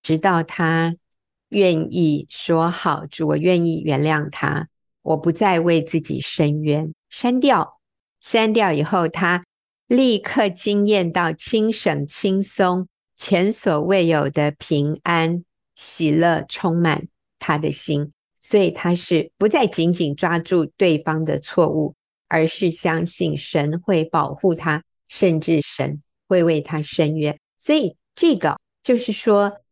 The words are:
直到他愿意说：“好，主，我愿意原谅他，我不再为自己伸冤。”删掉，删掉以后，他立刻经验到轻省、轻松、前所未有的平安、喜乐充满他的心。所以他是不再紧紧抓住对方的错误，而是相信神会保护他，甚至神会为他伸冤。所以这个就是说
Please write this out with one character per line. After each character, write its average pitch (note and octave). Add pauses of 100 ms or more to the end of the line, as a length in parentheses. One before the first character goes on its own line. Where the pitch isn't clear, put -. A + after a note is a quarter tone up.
直 D#3+
到 E3+
他 E3 (540)
愿 F3
意 D#3
说 E3
：“好， D#3
主， D#3
我 D3+
愿 E3+
意 E3
原 C#3+
谅 D#3
他， D3 (340)
我 D#3+
不 E3
再 F#3
为 E3
自 D#3+
己 D3+
伸 D3+
冤。” D#3 (160)
删 B3
掉， B3 (400)
删 A3
掉 G#3
以 D3
后， E3+
他 F3 (420)
立 B3
刻 G#3
经 G3+
验 F#3+
到 F3
轻 A3
省、 D3
轻 F#3+
松、 F#3 (260)
前 F#3+
所 D#3
未 F3+
有 D3
的 D3
平 D3
安、 E3+ (300)
喜 -
乐 D#3+
充 E3+
满 E3+ (300)
他 D3+
的 D3+
心。 D3 (280)
所 -
以 F#3
他 F3
是 F3
不 G3+
再 A#3+
紧 E3+
紧 D#3+
抓 E3+
住 E3
对 D#3+
方 D#3
的 D3+
错 D#3
误， D#3 (340)
而 D#3+
是 E3+
相 E3
信 E3
神 D3+
会 F3
保 D3+
护 F3
他， D#3+ (240)
甚 E3+
至 D#3+
神 C#3+ (260)
会 F3+
为 E3
他 D#3
伸 D3+
冤。 D3 (200)
所 -
以 B3 (200)
这 E4+
个 - (240)
就 B3
是 A#3+
说 G3+ (120)